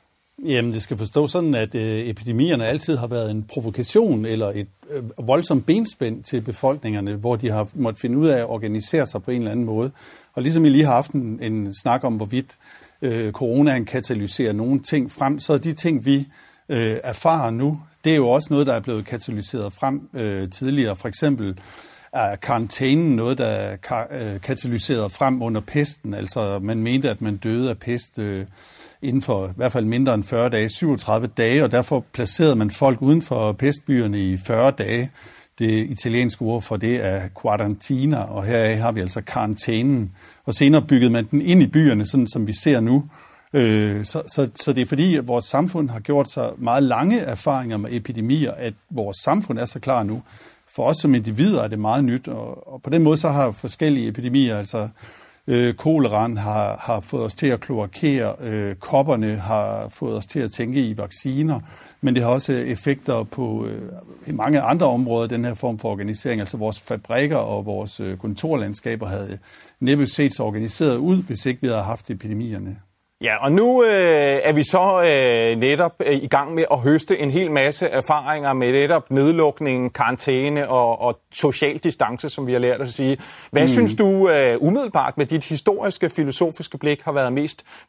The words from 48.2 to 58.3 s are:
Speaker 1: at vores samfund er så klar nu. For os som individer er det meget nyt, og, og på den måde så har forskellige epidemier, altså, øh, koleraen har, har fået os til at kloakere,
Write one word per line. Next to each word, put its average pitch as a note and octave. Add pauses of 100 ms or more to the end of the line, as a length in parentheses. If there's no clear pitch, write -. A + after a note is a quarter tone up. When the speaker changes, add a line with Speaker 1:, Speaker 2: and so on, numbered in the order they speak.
Speaker 1:
at A2+ (160)
vores G#2
samfund D#3
er A#2+
så -
klar B2+
nu. G#2+ (540)
For B2
os D3
som C#3
individer A#2
er A2
det G#2+
meget A2+
nyt, B2
og, A#2+
og B2+
på -
den E3
måde D#3
så D#3+
har C#3
forskellige B2+
epidemier, A#2+
altså, G#2+ (580)
øh, A#2+
koleraen A#2
har, G#2
har A2+
fået A#2+
os G#2+
til D3+
at A#2+
kloakere, A2+